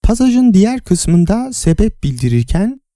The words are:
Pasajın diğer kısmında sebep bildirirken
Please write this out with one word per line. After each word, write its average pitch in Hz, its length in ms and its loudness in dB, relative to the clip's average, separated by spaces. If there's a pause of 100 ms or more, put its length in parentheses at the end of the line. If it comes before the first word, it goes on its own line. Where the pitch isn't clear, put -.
Pasajın 240 500 2
diğer 226 300 2
kısmında 180 680 -2
sebep 190 500 -2
bildirirken 131 800 -2 (140)